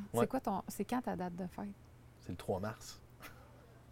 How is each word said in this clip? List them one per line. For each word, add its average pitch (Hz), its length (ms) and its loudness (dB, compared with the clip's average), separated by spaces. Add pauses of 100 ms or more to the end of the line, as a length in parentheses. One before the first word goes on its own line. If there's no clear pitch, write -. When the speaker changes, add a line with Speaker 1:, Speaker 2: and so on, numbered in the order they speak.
(140)
Speaker 1:
Ouais. 233 80 10
Speaker 2:
C'est 220 60 10
quoi 262 120 4
ton, 196 300 4
c'est 202 160 0
quand 254 160 2
ta 202 160 0
date 180 180 0
de 180 120 0
fête ? - 180 -4 (560)
Speaker 1:
C'est - 80 -8
le 92 80 -2
trois 95 240 2
mars. - 400 -4 (920)